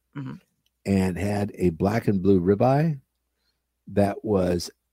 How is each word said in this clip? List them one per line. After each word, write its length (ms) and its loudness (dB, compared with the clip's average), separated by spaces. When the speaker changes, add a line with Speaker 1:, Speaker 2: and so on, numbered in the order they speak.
Speaker 1:
Mm-hmm. 160 -12
Speaker 2:
and 300 0
had 380 -4
a 160 0
black 380 -2
and 120 0
blue 200 4
ribeye 580 2
that 320 0
was 460 0